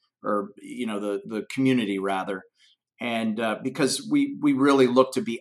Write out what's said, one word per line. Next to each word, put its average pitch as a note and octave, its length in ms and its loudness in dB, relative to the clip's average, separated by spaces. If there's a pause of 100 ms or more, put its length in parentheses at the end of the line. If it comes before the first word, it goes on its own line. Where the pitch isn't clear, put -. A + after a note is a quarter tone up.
(220)
or, G#2 360 -4
you A#2+ 280 -10
know, G#2 140 -4
the, G2+ 260 -4
the G#2+ 260 -6
community B2 460 2
rather. F#2+ 440 -4 (580)
And, A2+ 400 -4
uh, A2 220 -2
because C3 460 -2
we, C#3+ 320 0
we C#3+ 120 2
really C3+ 340 6
look B2+ 280 4
to A#2+ 80 -2
be A2+ 180 -6